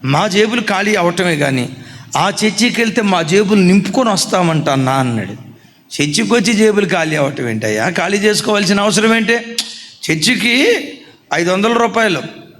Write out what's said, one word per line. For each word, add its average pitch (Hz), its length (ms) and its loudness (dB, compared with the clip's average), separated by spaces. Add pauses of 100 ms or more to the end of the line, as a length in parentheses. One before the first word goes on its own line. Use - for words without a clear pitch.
మా 151 220 0
జేబులు 214 340 0
ఖాళీ 208 340 0
అవటమే 175 420 0
కానీ 131 320 -2 (480)
ఆ 165 120 2
చర్చికి 214 520 0
వెళ్తే 226 220 0
మా 185 200 2
జేబులు 196 380 2
నింపుకొని 196 500 4
వస్తామంట 165 580 0
అన్నా" 135 240 2
అన్నాడు. 117 400 -2 (680)
చర్చికి 147 200 0
వచ్చి 220 180 2
జేబులు 208 480 2
ఖాళీ 160 280 0
అవటం 139 320 -2
ఏంటయ్యా? 110 420 -2
ఖాళీ 185 280 -2
చేసుకోవాల్సిన 208 640 0
అవసరం 214 340 2
ఏంటి? 233 420 0 (560)
చర్చికి 240 680 0 (560)
ఐదు 170 160 0
వందల 202 220 0
రూపాయలు 220 720 -2 (140)